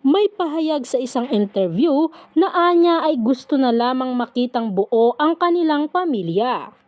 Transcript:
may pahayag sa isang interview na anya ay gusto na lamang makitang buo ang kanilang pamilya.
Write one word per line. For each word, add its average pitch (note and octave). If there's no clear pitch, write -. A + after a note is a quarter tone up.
may G4
pahayag D#4
sa -
isang B3
interview G#3
na F#4
anya E4+
ay D#4
gusto C4
na C4
lamang B3
makitang A#3+
buo A3+
ang D#4+
kanilang D#4+
pamilya. A3